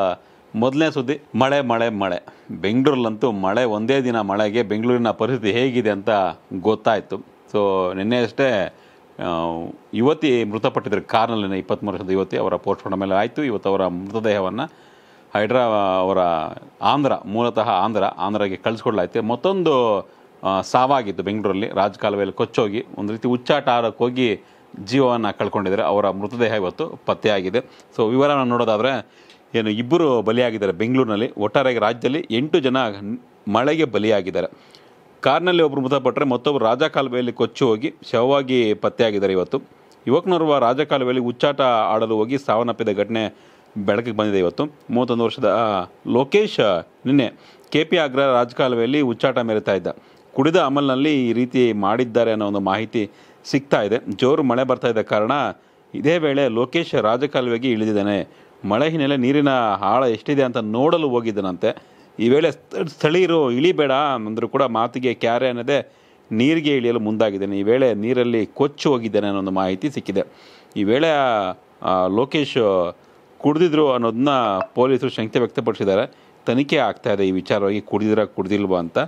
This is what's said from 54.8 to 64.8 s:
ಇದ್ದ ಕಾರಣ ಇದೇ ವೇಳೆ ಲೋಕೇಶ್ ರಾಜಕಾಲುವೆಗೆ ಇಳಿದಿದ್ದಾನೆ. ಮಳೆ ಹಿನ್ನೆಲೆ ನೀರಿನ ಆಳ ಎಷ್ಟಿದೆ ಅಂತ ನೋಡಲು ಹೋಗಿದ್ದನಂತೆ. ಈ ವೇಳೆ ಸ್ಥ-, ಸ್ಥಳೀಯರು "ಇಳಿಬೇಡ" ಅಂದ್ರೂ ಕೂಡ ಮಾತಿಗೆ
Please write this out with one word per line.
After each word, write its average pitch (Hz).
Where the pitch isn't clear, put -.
ಇದ್ದ 110
ಕಾರಣ 107
ಇದೇ 156
ವೇಳೆ 143
ಲೋಕೇಶ್ 127
ರಾಜಕಾಲುವೆಗೆ 123
ಇಳಿದಿದ್ದಾನೆ. 104
ಮಳೆ 123
ಹಿನ್ನೆಲೆ 143
ನೀರಿನ 139
ಆಳ 107
ಎಷ್ಟಿದೆ 135
ಅಂತ 127
ನೋಡಲು 135
ಹೋಗಿದ್ದನಂತೆ. 107
ಈ 110
ವೇಳೆ 151
ಸ್ಥ-, -
ಸ್ಥಳೀಯರು 160
"ಇಳಿಬೇಡ" 147
ಅಂದ್ರೂ 120
ಕೂಡ 139
ಮಾತಿಗೆ 120